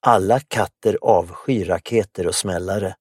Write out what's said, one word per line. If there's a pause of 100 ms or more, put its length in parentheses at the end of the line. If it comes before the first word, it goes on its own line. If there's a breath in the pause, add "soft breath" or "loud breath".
Alla
katter
avskyr
raketer
och
smällare.